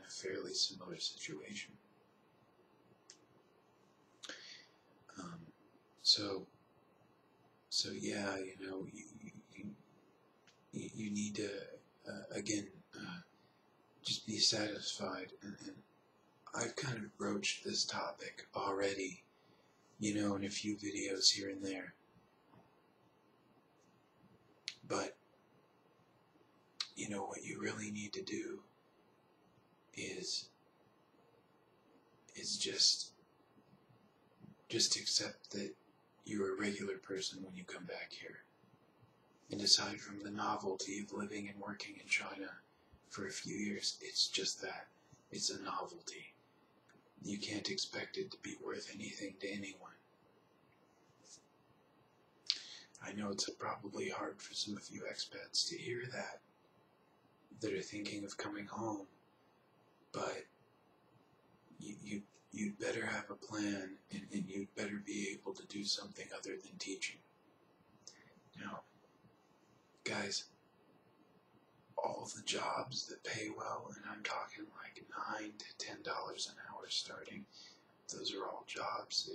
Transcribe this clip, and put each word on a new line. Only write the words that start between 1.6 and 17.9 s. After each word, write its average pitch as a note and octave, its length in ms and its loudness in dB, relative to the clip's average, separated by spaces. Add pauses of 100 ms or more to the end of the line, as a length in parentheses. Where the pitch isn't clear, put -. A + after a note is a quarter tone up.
Um, E3+ 220 -8 (600)
so, G2 440 6 (1200)
so - 280 2
yeah, G2+ 400 2
you F#2+ 300 -4
know, F#2+ 240 -2
you, - 120 -12 (180)
you, - 420 -14 (1120)
you, - 200 -4
you G#2+ 180 -2
need G#2 240 2
to, - 140 2 (580)
uh, - 280 -6
again, G#2 320 2 (300)
uh, C3+ 240 -4 (840)
just - 240 0
be G#2+ 100 0
satisfied. G#2 920 4 (100)
And, G2+ 140 -6 (100)
and - 100 -8 (800)
I've - 220 2
kind B2+ 220 0
of - 200 -6
broached - 460 4
this - 220 4
topic - 680 -2